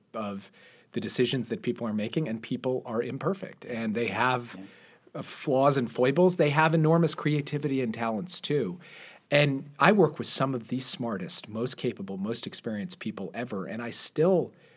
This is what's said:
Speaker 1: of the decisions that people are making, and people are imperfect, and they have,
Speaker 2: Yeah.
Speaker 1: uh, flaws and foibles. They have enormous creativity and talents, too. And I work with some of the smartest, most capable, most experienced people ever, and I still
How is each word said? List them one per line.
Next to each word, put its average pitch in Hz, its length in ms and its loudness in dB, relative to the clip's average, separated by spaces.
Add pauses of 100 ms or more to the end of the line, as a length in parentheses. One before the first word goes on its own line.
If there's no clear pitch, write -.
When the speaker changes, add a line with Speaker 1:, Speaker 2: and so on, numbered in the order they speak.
(140)
Speaker 1:
of 101 360 -8 (420)
the 110 80 -4
decisions 120 480 0
that 113 140 -6
people 120 240 -4
are 107 60 -4
making, 113 360 -2
and 110 140 -6
people 127 420 -4
are 120 180 -2
imperfect, 139 600 -6
and 113 300 -4
they 117 140 -2
have, 120 500 0
Speaker 2:
Yeah. 95 60 -14 (560)
Speaker 1:
uh, - 20 -8
flaws 139 540 2
and 120 140 0
foibles. 160 460 4
They 147 140 4
have 156 240 4
enormous 160 400 4
creativity 143 680 -2
and 113 120 -2
talents, 113 460 -4
too. 110 380 -2 (520)
And 147 480 2
I 170 140 8
work 190 260 4
with 113 80 -4
some 135 280 2
of 113 140 -8
the 127 120 -2
smartest, 104 680 -4
most 113 300 -4
capable, 98 400 -4
most 107 280 -4
experienced 101 520 -6
people 101 360 -8
ever, 110 320 -6
and 107 160 -8
I 120 80 -8
still 156 600 2 (240)